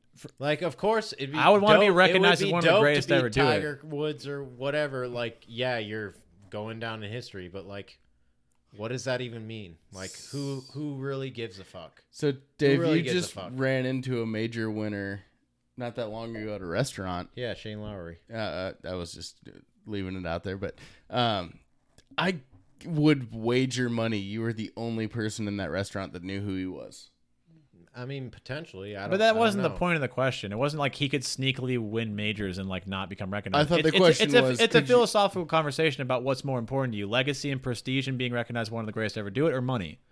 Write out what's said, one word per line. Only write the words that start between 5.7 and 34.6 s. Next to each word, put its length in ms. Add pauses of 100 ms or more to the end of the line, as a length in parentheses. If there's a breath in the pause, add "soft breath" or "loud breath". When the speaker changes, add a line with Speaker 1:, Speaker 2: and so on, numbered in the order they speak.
Speaker 2:
you're 360 (360)
going 300
down 240
in 80
history, 360
but, 180
like, 320 (800)
what 140
does 160
that 160
even 260
mean? 300 (160)
Like, 180 (200)
who, 320 (100)
who 220
really 340
gives 300
a 40
fuck? 480
Speaker 3:
So, 220 (240)
Dave, 200
Speaker 2:
Who 60
really 140
Speaker 3:
you 60
Speaker 2:
gives 120
a 60
Speaker 3:
just 120
Speaker 2:
fuck? 220
Speaker 3:
ran 300
into 360
a 40
major 440
winner 520 (560)
not 180
that 140
long 260
ago 200
at 60
a 40
restaurant. 680
Speaker 2:
Yeah, 180
Shane 280
Lowry. 360 (140)
Speaker 3:
Uh, 60
uh, 360 (160)
I 60
was 180
just 240 (480)
leaving 300
it 100
out 180
there, 140
but, 180 (340 loud breath)
um, 480 (600)
I 220 (460)
would 480
wager 560
money 280
you 240
were 120
the 220
only 320
person 400
in 100
that 140
restaurant 420
that 100
knew 180
who 140
he 100
was. 440 (880)
Speaker 2:
I 100
mean, 260
potentially. 640
I 40
don't, 100
Speaker 1:
But 60
that 80
Speaker 2:
I 60
don't 80
Speaker 1:
wasn't 240
the 60
Speaker 2:
know. 60
Speaker 1:
point 200
of 60
the 60
question. 440
It 60
wasn't 220
like 160
he 140
could 140
sneakily 540
win 380
majors 420
and, 120
like, 180
not 220
become 220
recognized. 340
Speaker 3:
I 40
thought 100
Speaker 1:
It's, 40
Speaker 3:
the 60
Speaker 1:
it's 60
a, 40
Speaker 3:
question 300
Speaker 1:
it's 60
a, 60
Speaker 3:
was, 200